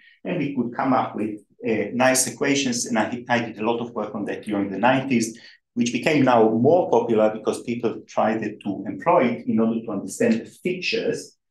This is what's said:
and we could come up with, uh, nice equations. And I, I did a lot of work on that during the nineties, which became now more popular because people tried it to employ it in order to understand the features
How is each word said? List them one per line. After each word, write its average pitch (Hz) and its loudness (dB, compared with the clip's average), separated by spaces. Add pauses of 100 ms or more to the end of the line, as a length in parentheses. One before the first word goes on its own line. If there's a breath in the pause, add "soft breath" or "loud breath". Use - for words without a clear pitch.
(240 soft breath)
and 185 -4
we - -4
could 117 -4
come 131 0
up 117 0
with, 107 -6 (280)
uh, 110 -2
nice 131 2
equations. 135 -2
And 113 0
I, 107 -4
I 120 2
did 104 -6
a 107 -4
lot 117 0
of 117 -8
work 107 -6
on 104 -6
that 95 -8
during 101 -2
the 95 -6
nineties, 120 2 (340 loud breath)
which 120 0
became 131 2
now 117 6
more 139 4
popular 113 4
because - -4
people 113 -4
tried 110 0
it 104 -8
to 98 -6
employ 135 2
it - -2
in 110 2
order 113 2
to - -8
understand 101 0
the - -2
features - -6 (140)